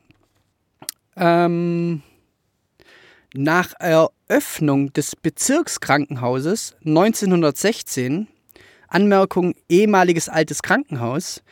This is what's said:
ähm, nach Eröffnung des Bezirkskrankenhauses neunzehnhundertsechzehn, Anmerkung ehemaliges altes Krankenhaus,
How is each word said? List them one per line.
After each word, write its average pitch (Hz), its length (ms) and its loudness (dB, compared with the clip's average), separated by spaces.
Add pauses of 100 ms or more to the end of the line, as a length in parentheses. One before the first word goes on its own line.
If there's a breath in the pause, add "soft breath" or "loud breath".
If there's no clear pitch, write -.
(1160)
ähm, 170 840 0 (1300 soft breath)
nach 156 440 0
Eröffnung 160 1120 0
des - 240 -4
Bezirkskrankenhauses 143 1700 -4
neunzehnhundertsechzehn, 175 1500 0 (600 soft breath)
Anmerkung 190 680 2 (140)
ehemaliges 180 600 4
altes 156 340 -2
Krankenhaus, 151 880 -4